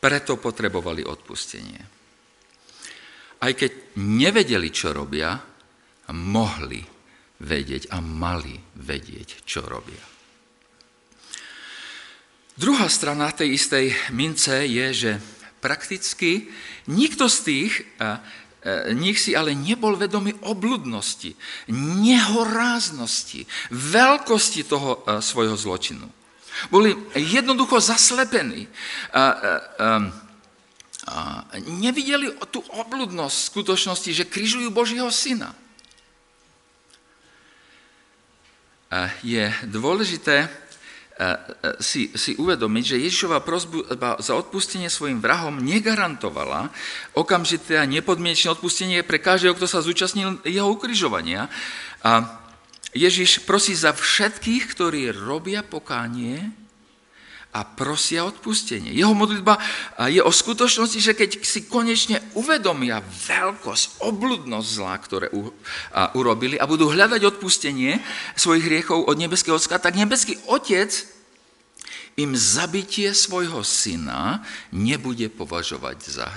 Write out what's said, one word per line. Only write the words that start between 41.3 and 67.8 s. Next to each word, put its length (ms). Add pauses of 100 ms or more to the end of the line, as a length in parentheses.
si, 320
si 240
uvedomiť, 480
že 240
Ježišova 320
prosba 800
za 160
odpustenie 560
svojim 320
vrahom 400
negarantovala 1040 (480)
okamžité 640
a 80
nepodmienečné 640
odpustenie 560
pre 80
každého, 400
kto 80
sa 160
zúčastnil 640
jeho 240
ukrižovania. 800 (560)
A 320 (560)
Ježiš 560
prosí 240
za 240
všetkých, 800
ktorí 400
robia 480
pokánie 880 (1000)
a 160
prosia 560
odpustenie. 720
Jeho 160
modlitba, 480
a, 480
je 160
o 80
skutočnosti, 720
že 120
keď 280
si 240
konečne 560 (120)
uvedomia 680
veľkosť, 1040
obludnosť 600
zla, 320
ktoré 360
u-, 160 (400)
a, 240
urobili 400
a 120
budú 240
hľadať 360
odpustenie 720 (400)